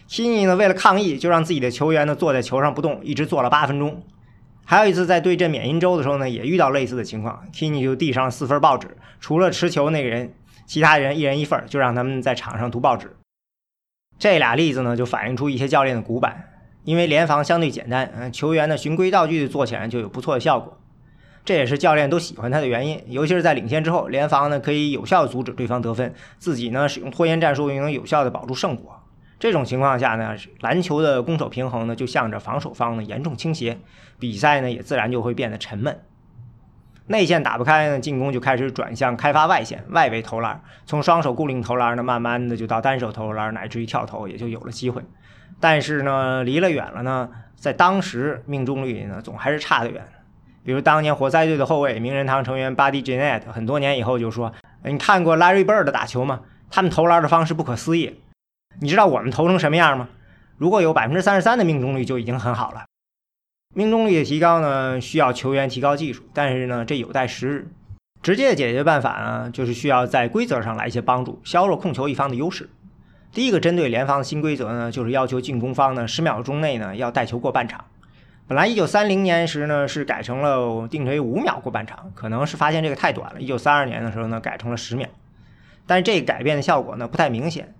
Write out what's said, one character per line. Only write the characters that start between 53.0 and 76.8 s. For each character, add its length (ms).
Jeannette 460
很 160
多 140
年 180
以 60
后 160
就 100
说 240
：“你 140
看 260
过 140
Larry 260
Bird 260
打 160
球 200
吗？ 160
他 120
们 100
投 160
篮 160
的 60
方 160
式 80
不 100
可 120
思 220
议。 220
你 60
知 80
道 120
我 120
们 120
投 160
成 100
什 120
么 60
样 220
吗？ 120
如 120
果 120
有 120
百 140
分 80
之 80
三 120
十 60
三 160
的 80
命 160
中 160
率 80
就 140
已 40
经 160
很 140
好 180
了。” 120
命 160
中 160
率 100
的 60
提 160
高 220
呢， 380
需 180
要 140
球 220
员 160
提 100
高 160
技 160
术， 120
但 180
是 140
呢， 180
这 140
有 140
待 160
时 200
日。 200
直 140
接 140
的 60
解 180
决 100
办 180
法 100
呢， 300
就 140
是 80
需 140
要 200
在 200
规 180
则 160
上 140
来 120
一 20
些 100
帮 240
助， 200
削 240
弱 100
控 160
球 160
一 40
方 160
的 60
优 140
势。 200
第 140
一 60
个 80
针 160
对 120
联 200
防 100
的 60
新 180
规 140
则 180
呢， 180
就 120
是 80
要 160
求 120
进 200
攻 140
方 200
呢， 140
十 160
秒 180
钟 200
内 180
呢， 160